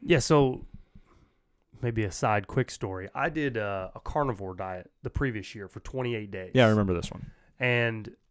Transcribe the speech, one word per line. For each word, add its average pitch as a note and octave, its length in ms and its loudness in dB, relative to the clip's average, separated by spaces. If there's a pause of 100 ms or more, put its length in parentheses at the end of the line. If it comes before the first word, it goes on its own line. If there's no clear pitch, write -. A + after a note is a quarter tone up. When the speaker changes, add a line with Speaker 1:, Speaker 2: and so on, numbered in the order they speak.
Speaker 1:
Yeah, E3 180 4
so C3+ 460 4 (1160)
maybe A#2 240 0
a F#2 60 -4
side G#2 360 0
quick - 240 -2
story. F#2+ 420 -8
I C#3 160 -2
did, D3 280 -2
uh, G2 360 -4
a - 60 -16
carnivore G2+ 560 -2
diet F#2 340 -8 (140)
the B2+ 60 -8
previous A2+ 440 -4
year G2+ 140 -12
for G#2 140 -16
twenty-eight A#2 500 -6
days. F#2+ 220 -10
Speaker 2:
Yeah, B2+ 120 10
I A2 40 8
remember G#2 240 4
this E2+ 180 -2
one. - 140 -12 (340)
Speaker 1:
And A#2 560 0 (160)